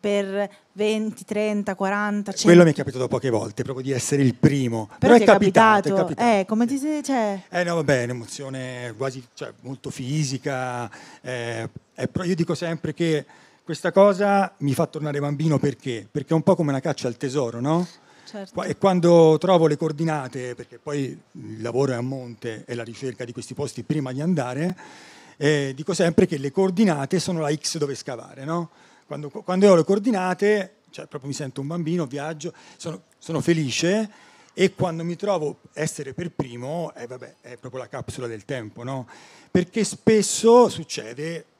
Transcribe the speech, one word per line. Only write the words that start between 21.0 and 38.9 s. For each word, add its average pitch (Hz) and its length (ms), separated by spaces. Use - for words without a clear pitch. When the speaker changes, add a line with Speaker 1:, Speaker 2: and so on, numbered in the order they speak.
Speaker 2:
il 110 300
lavoro 127 300
è 120 40
a 117 40
monte, 123 640
è 123 100
la 117 100
ricerca 117 400
di 120 80
questi 120 220
posti 139 280
prima 139 300
di 131 80
andare, 156 560
eh, 143 380
dico 151 200
sempre 175 320
che 156 120
le 135 140
coordinate 185 680
sono 165 220
la 151 120
X 156 260
dove 139 180
scavare, 131 480
no? 165 260
Quando, 147 240
quando 190 360
io 196 60
ho 175 40
le 160 80
coordinate, 202 960
cioè, - 160
proprio 143 240
mi 135 60
sento 139 240
un 139 80
bambino, 170 380
viaggio, 147 460
sono, - 260
sono 165 220
felice, 170 680
e 190 220
quando 170 300
mi 175 100
trovo 160 440
essere 147 380
per 175 200
primo, 135 640
eh, 120 100
vabbè, 123 360
è 123 140
proprio 127 260
la 113 60
capsula 127 380
del 110 180
tempo, 117 380
no? 131 240